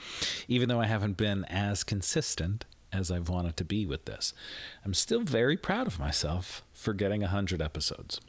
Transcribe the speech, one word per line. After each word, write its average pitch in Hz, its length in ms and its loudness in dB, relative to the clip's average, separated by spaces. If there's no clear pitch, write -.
Even 123 220 4
though 120 120 2
I 110 60 2
haven't 104 300 2
been 101 300 2
as 101 360 0
consistent - 840 -2
as 92 180 -2
I've 87 180 0
wanted 87 280 0
to 90 80 -2
be 104 200 0
with 69 200 -4
this, - 280 -4
I'm 98 100 0
still 233 280 4
very 131 340 4
proud 233 320 0
of 85 100 -2
myself 76 640 -2
for - 200 -2
getting 101 320 2
a 90 40 2
hundred 95 320 2
episodes. - 680 -4